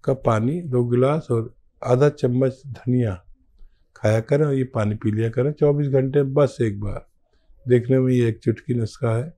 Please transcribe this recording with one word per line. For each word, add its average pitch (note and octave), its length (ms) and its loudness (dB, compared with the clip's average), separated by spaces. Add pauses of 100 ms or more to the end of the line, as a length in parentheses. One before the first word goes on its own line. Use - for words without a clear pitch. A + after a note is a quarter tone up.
का C3+ 100 0
पानी B2+ 480 0
दो B2 240 -2
गिलास C3 460 0
और A#2 240 -4 (280)
आधा B2+ 260 4
चम्मच C3 580 -2
धनिया A#2 580 -4 (720)
खाया G#2+ 260 0
करें C#3+ 240 0
और C#3 80 0
ये C3 100 0
पानी G#2+ 320 -2
पी G#2+ 160 -2
लिया A2 180 -2
करें B2+ 220 -2
चौबीस D3 360 2
घंटे C3+ 360 0
बस C3+ 380 0
एक G2+ 180 -2
बार। G2+ 280 -8 (600)
देखने B2 320 4
में B2+ 140 2
ये A#2+ 160 2
एक A2 100 -6
चुटकी A2+ 340 -4
नुस्खा A2+ 440 -2
है D#3 200 -6